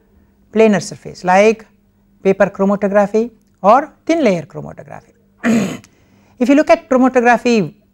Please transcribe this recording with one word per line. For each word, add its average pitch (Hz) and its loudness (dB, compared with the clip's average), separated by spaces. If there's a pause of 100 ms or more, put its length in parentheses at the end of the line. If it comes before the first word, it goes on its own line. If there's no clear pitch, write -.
(540)
planar 214 2
surface - -20
like 202 2 (560)
paper 190 0
chromatography 202 -2 (300)
or 220 4 (260)
thin 320 -2
layer 185 0
chromatography. - -18 (300)
<clears throat> 226 -4 (580)
If 240 -2
you 277 4
look 302 2
at 330 0
chromatography, 240 0 (180)